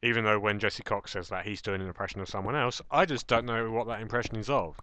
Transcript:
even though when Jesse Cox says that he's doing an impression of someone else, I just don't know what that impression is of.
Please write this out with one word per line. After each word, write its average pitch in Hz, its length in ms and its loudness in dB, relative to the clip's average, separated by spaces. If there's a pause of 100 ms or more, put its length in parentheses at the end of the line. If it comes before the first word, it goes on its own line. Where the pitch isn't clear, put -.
even 117 200 4
though 107 160 6
when 104 200 2
Jesse 101 240 0
Cox - 280 -2
says 92 180 -4
that 92 160 -4
he's 104 160 -6
doing 98 200 -2
an 95 60 -4
impression 98 340 -6
of 92 80 -6
someone 104 260 -4
else, 123 260 0 (100)
I 156 140 6
just 147 220 -2
don't 117 180 4
know 113 260 0
what 113 160 0
that 110 140 -4
impression 113 340 -2
is 107 140 -4
of. 101 340 2